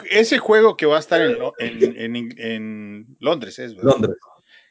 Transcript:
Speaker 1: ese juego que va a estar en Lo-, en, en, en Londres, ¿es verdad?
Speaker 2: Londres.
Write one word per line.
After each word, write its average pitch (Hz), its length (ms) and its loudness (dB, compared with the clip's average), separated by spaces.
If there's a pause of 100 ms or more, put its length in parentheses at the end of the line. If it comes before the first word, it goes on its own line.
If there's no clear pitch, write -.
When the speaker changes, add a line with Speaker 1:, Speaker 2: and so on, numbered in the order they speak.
(120)
Speaker 1:
ese 226 260 4
juego 220 400 4
que 156 80 -2
va 151 120 4
a - 20 2
estar 160 220 0
en 117 180 0
Lo-, 123 180 -6
en, 117 580 -4
en, 120 240 -10
en 107 800 -12
Londres, 131 380 -4
¿es 123 180 -14
verdad? 131 180 2
Speaker 2:
Londres. - 220 0 (560)